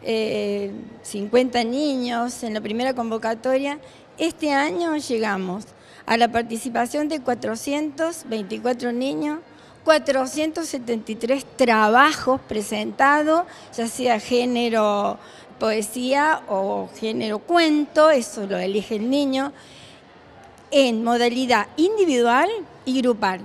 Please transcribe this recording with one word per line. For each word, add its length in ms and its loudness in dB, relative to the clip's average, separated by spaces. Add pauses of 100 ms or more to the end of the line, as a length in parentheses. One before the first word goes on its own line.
eh, 680 -2 (300)
cincuenta 640 0
niños 800 -2
en 100 -4
la 80 -4
primera 320 -2
convocatoria, 880 -2 (380)
este 340 -2
año 440 0
llegamos 720 -4 (400)
a 120 0
la 140 4
participación 800 -2
de 100 -2
cuatrocientos 1080 -4
veinticuatro 600 -4
niños, 480 -2 (440)
cuatrocientos 840 0
setenta 440 -6
y 40 -6
tres 300 -2 (100)
trabajos 840 4
presentados, 1000 2 (320)
ya 120 -4
sea 320 0
género 1000 0 (420)
poesía 880 0
o 420 -2 (100)
género 400 -4
cuento, 720 4
eso 340 -2
lo 120 -4
elige 380 -4
el 140 -4
niño, 420 0 (1160)
en 340 2
modalidad 640 2 (100)
individual 720 4 (360)
y 160 0
grupal. 440 0